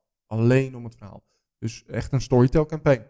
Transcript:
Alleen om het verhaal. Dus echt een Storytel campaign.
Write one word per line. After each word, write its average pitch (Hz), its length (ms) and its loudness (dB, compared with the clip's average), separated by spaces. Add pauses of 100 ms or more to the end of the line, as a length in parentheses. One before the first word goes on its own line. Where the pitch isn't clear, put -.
(260)
Alleen 127 500 2
om 120 80 -14
het 117 120 -16
verhaal. - 280 -20 (340)
Dus - 280 -10
echt - 260 -6
een 131 80 0
Storytel 131 460 2
campaign. 143 440 -2